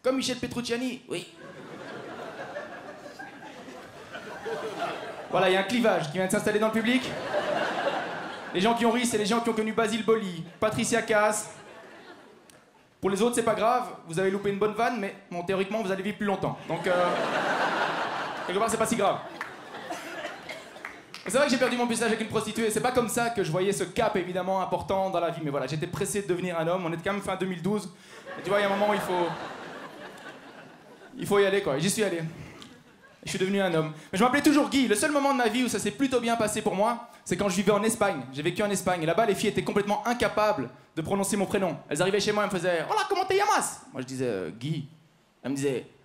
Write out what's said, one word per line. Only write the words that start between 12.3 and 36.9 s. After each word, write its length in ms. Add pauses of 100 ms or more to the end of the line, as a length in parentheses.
Pour 100
les 100
autres, 140
c'est 80
pas 120
grave, 300 (240)
vous 100
avez 120
loupé 200
une 80
bonne 140
vanne, 260
mais 160 (160)
bon, 120
théoriquement, 400
vous 100
allez 100
vivre 140
plus 100
longtemps. 300 (100)
Donc, 200
euh, 200 (1400)
quelque 120
part, 120
c'est 80
pas 80
si 100
grave. 220 (2000)
C'est 100
vrai 100
que 60
j'ai 60
perdu 180
mon 100
pucelage 220
avec 120
une 80
prostituée, 420
c'est 100
pas 120
comme 160
ça 220
que 140
je 80
voyais 200
ce 120
cap, 320
évidemment, 460
important 480
dans 100
la 100
vie. 140
Mais 60
voilà, 160
j'étais 200
pressé 360
de 40
devenir 320
un 80
homme, 200
on 60
est 40
quand 160
même 100
fin 140
deux 100
mille 160
douze. 300 (460)
Et 40
tu 60
vois, 120
il 20
y 20
a 40
un 80
moment 140
où 40
il 60
faut, 280 (1900)
il 80
faut 120
y 80
aller, 160
quoi. 140
Et 40
j'y 100
suis 120
allé. 200 (1040)
Je 60
suis 100
devenu 200
un 140
homme. 180 (200)
Mais 60
je 60
m'appelais 160
toujours 300
Guy. 160
Le 80
seul 160
moment 220
de 60
ma 100
vie 160
où 40
ça 120
s'est 100
plutôt 300
bien 160
passé 260
pour 140
moi, 320 (160)